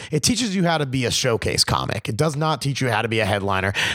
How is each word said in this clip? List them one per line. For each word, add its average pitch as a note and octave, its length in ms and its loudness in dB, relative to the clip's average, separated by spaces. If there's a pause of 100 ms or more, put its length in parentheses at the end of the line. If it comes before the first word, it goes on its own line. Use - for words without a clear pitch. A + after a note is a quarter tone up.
(120)
It D#3 100 0
teaches A3 320 0
you F#3+ 80 0
how E3 160 2
to D3 80 -2
be B2+ 180 -2
a A2 60 0
showcase - 540 2
comic. - 440 -2
It G#2+ 80 -4
does D3 200 0
not D#3 260 0
teach C#3 180 -2
you C3 100 0
how A2 120 2
to A#2 60 0
be A2 100 0
a G#2+ 80 2
headliner G2 460 0 (220)